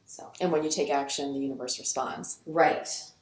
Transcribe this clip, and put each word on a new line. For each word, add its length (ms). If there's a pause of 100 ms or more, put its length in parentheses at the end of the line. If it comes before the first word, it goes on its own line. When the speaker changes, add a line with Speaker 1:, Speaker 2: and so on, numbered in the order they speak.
Speaker 1:
So. 340
Speaker 2:
And 120
when 120
you 60
take 200
action, 440
the 60
universe 400
responds. 680
Speaker 1:
Right. 420 (340)